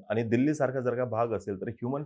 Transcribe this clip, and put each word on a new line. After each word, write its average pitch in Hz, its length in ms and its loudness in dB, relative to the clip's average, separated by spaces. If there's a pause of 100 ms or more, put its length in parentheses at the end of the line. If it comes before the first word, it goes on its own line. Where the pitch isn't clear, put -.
(100)
आणि 110 120 2
दिल्लीसारखा 131 580 2
जर 120 140 0
का 127 100 0
भाग 110 240 0
असेल, 101 320 -4
तर 98 80 -4
ह्युमन 127 380 -4